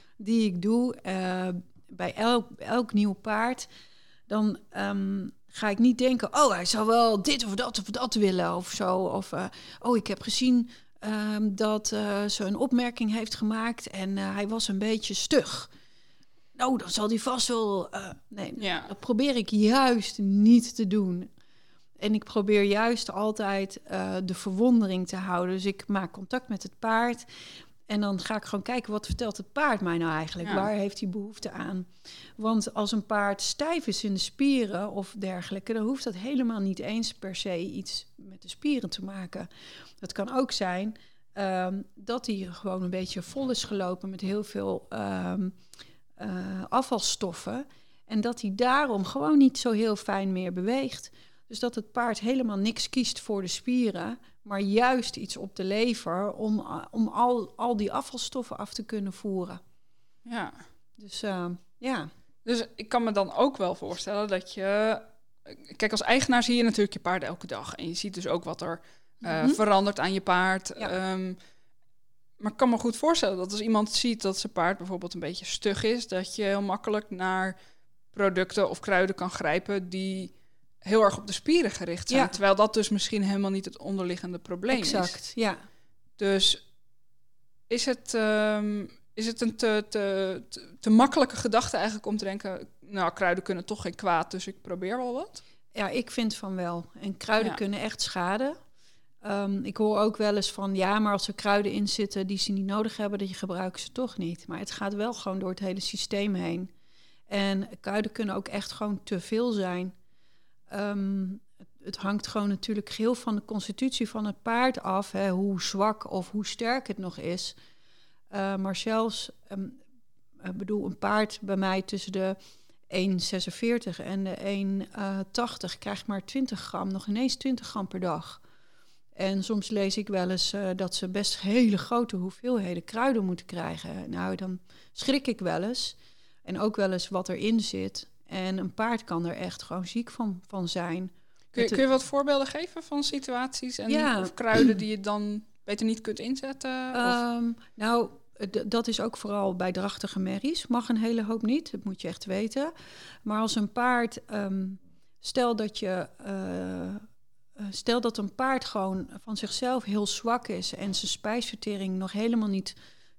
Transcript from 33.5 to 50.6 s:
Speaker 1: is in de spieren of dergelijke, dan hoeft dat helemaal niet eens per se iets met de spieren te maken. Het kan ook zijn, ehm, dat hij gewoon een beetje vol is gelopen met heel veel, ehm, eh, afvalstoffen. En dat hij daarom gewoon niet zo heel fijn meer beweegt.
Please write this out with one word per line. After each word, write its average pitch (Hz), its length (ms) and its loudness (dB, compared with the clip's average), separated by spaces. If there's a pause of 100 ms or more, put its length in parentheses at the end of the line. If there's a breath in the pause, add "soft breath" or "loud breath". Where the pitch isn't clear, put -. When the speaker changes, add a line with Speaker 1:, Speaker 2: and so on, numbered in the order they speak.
Speaker 1:
is - 180 -2
in 208 80 0
de 190 80 0
spieren 214 720 2
of 190 280 -6
dergelijke, 190 540 -4
dan 220 120 0
hoeft 262 200 -2
dat 220 100 -4
helemaal 226 460 0
niet 196 180 0
eens 220 360 -4
per 190 220 -10
se 180 220 -2
iets - 560 -6
met 190 280 -20
de 185 60 -16
spieren 247 420 0
te 190 140 -8
maken. 185 440 -10 (500 loud breath)
Het 185 140 -10
kan 208 200 -4
ook 262 200 2
zijn, 190 440 -2 (360 soft breath)
ehm, 190 500 -2 (120)
dat 233 320 -6
hij 196 240 -2
gewoon 185 320 -4
een 180 80 -2
beetje 185 320 -4
vol 269 280 -4
is - 140 0
gelopen 190 460 -4
met 190 100 -10
heel 202 240 -2
veel, 196 440 -4
ehm, 185 600 -2 (640 loud breath)
eh, 185 540 -6
afvalstoffen. 226 1000 -2 (400 soft breath)
En 220 140 0
dat 240 200 -2
hij 196 140 -2
daarom 247 500 4
gewoon 294 340 4
niet 262 200 8
zo 247 120 0
heel 214 260 4
fijn 196 360 0
meer 185 200 -2
beweegt. 240 580 -2 (360 soft breath)